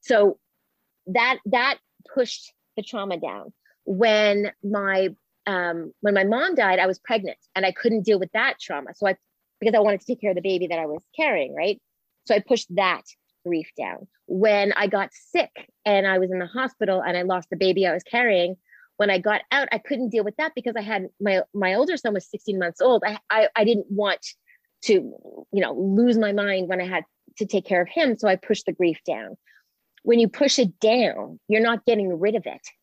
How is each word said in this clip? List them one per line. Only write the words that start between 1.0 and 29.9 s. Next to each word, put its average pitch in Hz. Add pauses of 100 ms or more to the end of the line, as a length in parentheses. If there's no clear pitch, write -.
that, 233
that 247 (360)
pushed - (240)
the 208
trauma 196
down. 147 (320)
When 208 (120)
my, 196 (360)
um, 175
when 202
my 190
mom 269
died, 190
I 190
was 190
pregnant 190 (180)
and 190
I 185
couldn't 220
deal 202
with 185
that 247
trauma. 143
So 202
I, 190 (440)
because 214
I 214
wanted 208
to -
take 247
care 202
of 185
the 180
baby 180
that 165
I 160
was 151 (120)
carrying, 180
right? 180 (440)
So 226
I 208
pushed 208
that 185 (420)
grief 165
down. 113 (200)
When 202
I 202
got 196
sick - (340)
and 196
I 190
was 185
in 185
the 175
hospital 202
and 175
I 180
lost 180
the 180
baby 185
I 170
was 180
carrying, 190 (420)
when 202
I 190
got 208 (100)
out, 277
I 220
couldn't 247
deal 214
with 208
that 311
because 233
I 226
had, 202 (120)
my, 196 (120)
my 190
older 302
son 220
was 190
sixteen 202
months 175
old. 240
I, 208 (100)
I, 220
I 226
didn't 208
want 202 (580)
to, 220
you -
know, 123
lose 214
my 208
mind 202
when 185
I 180
had 180 (340)
to 214
take 190
care 180
of 180
him. 269
So 214
I 190
pushed -
the 180
grief 170
down. 110 (680)